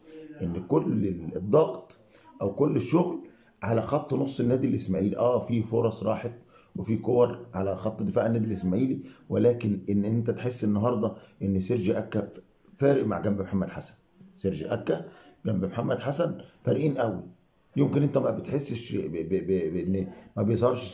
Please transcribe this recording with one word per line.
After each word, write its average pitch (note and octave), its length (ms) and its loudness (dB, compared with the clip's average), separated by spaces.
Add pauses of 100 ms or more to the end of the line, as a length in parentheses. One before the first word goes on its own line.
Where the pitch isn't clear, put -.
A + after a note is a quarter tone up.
(420)
إن F2 260 -4
كل B2 400 2
ال-، E2 280 -6
الضغط G#2 640 2 (440)
أو G2+ 120 0
كل D3 220 2
الشغل E3+ 440 2 (420)
على A2+ 200 2
خط C#3+ 320 -2
نص C3+ 260 -2
النادي C3 280 2
الإسماعيلي. F#2+ 480 0
آه، B2 240 4
في A#2 220 0
فرص A2+ 400 0
راحت G#2+ 300 -2 (440)
وفي G#2 200 0
كور A#2+ 580 2
على F#2+ 220 0
خط G#2+ 260 -4
دفاع G2+ 240 2
النادي A#2 200 2
الإسماعيلي، G#2 540 0 (280)
ولكن A2 520 2 (100)
إن G2+ 140 2
أنت A#2 260 0
تحس G2 340 -4
النهارده G#2 480 2 (300)
إن G2 180 2
سيرجي G#2+ 380 0
أكا A2 300 -4 (480)
فارق C#3 300 4
مع F#2 140 -2
جنب G2+ 200 0
محمد F#2+ 300 -2
حسن. - 240 -12 (420)
سيرجي D#2+ 300 -2
أكا - 420 -2 (380)
جنب F#2+ 180 0
محمد A#2+ 360 -2
حسن C#3+ 380 -2 (240)
فارقين C#3 320 2
قوي. A2 280 -2 (540)
يمكن C#3+ 260 4
أنت C#3+ 160 2
ما A#2 120 2
بتحسش A#2 640 -4
ب-، F#2+ 40 -2 (120)
ب-، D#2+ 160 -4 (180)
ب-، F2 260 0
بإن F#2 340 0 (300)
ما G#2+ 60 0
بيظهرش A#2 520 2